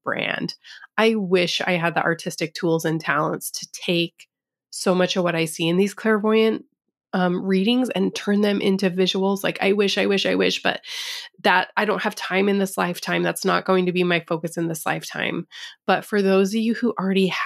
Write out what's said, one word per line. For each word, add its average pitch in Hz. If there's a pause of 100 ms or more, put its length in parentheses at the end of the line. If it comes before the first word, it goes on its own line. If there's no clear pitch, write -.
brand." - (420)
I 220
wish 180
I 185
had 165
the 156
artistic 165
tools 165
and 160
talents 156
to -
take - (420)
so -
much 180
of 180
what 170
I 165
see 165
in 170
these 196
clairvoyant, 220 (480)
um, 180
readings 202
and 190
turn 202
them 202
into 196
visuals. 190
Like, 170
"I 196
wish, 202
I 196
wish, 196
I 185
wish," 185
but - (640)
that, 185
"I 214
don't 190
have 202
time 190
in 202
this 190
lifetime. 175
That's 170
not 180
going 185
to 175
be 180
my 175
focus 165
in 170
this 165
lifetime." 160 (380)
But 185
for 202
those 190
of 226
you 220
who 233
already 190 (140)